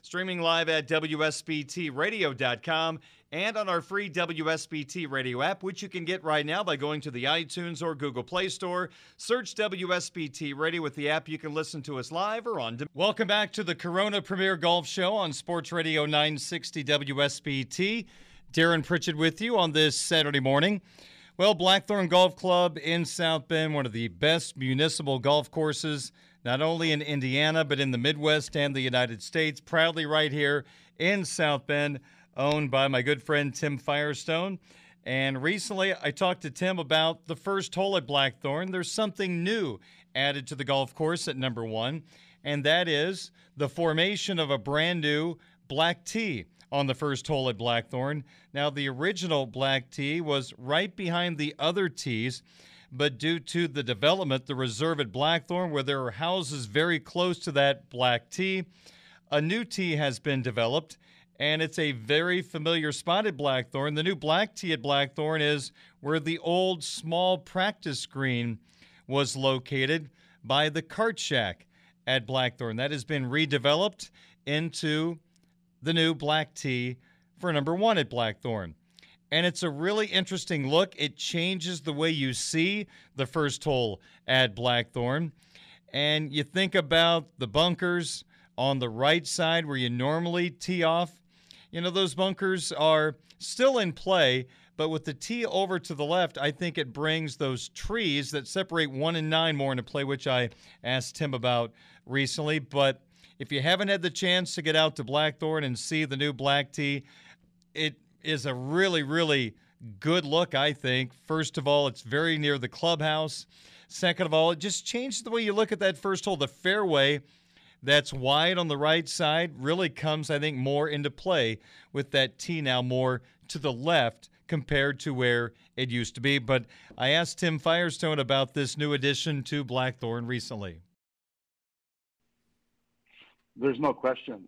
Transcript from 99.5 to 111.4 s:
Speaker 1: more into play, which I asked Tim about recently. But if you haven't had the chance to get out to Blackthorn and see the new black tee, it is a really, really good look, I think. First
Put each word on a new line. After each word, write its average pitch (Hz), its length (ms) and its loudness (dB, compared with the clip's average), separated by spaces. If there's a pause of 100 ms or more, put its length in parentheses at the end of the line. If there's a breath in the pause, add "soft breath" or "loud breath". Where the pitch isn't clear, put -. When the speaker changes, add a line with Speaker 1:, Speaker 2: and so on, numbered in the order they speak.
Speaker 1:
more 139 160 0
into 127 140 -2
play, 139 180 -4
which 139 240 -4
I 123 240 2 (320 loud breath)
asked 127 320 -4
Tim 143 200 -4
about 120 360 0 (340 loud breath)
recently. 143 540 0
But 139 440 2 (360 soft breath)
if 139 140 -8
you 143 80 0
haven't 180 260 2
had 196 160 0
the 175 80 0
chance 180 460 0
to 170 60 -6
get 156 120 2
out 156 220 4
to 131 80 -6
Blackthorn 151 580 0
and 127 160 -2
see 156 260 -2
the 139 120 -4
new 143 160 0
black 139 400 0
tee, 139 320 -2 (680 loud breath)
it 151 220 -4 (300)
is 147 220 -2
a 135 80 -2
really, 160 500 2
really 143 500 2 (460 soft breath)
good 165 240 2
look, 156 320 0
I 143 160 2
think. 127 400 -2 (140)
First 156 300 -2